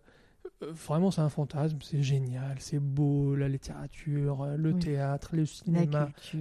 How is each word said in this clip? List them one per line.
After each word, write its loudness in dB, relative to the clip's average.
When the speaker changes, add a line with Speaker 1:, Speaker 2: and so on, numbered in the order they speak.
Speaker 1:
euh, -8
vraiment, 2
c'est 2
un 4
fantasme, 0
c'est -2
génial, 0
c'est -2
beau, 2
la 2
littérature, -4
euh, -2
le 2
Speaker 2:
Oui. 2
Speaker 1:
théâtre, 0
le 2
Speaker 2:
La 2
Speaker 1:
cinéma, 2
Speaker 2:
culture, -8